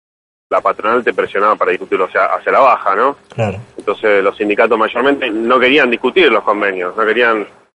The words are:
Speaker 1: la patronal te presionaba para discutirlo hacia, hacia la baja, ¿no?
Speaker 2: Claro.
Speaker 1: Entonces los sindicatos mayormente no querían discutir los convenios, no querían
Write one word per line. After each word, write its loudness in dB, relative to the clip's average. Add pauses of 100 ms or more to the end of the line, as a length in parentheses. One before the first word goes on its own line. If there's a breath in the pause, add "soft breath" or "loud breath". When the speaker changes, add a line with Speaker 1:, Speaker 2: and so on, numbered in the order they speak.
(520)
Speaker 1:
la 0
patronal -2
te 0
presionaba 0
para -2
discutirlo -2
hacia, 0
hacia -2
la 4
baja, 2
¿no? 0 (140)
Speaker 2:
Claro. -4 (180)
Speaker 1:
Entonces 0
los 0
sindicatos 0
mayormente -2
no 0
querían 2
discutir 2
los 0
convenios, -4
no 0
querían 0 (280)